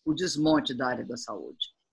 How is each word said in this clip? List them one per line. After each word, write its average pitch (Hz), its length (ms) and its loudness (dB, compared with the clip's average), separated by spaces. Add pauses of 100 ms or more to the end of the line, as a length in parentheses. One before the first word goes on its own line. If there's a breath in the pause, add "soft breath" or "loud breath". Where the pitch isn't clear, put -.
o 156 80 2
desmonte 151 600 2
da 127 140 0
área 123 180 -2
da 120 120 -8
saúde, 92 560 -10 (200)